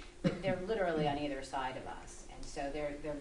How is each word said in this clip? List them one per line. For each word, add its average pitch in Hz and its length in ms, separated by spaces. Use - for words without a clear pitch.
but - 180
they're 185 240
literally 175 420
on 143 120
either 139 240
side 135 340
of - 80
us, - 220
and - 80
so 139 300
they're, 147 300
they're 147 180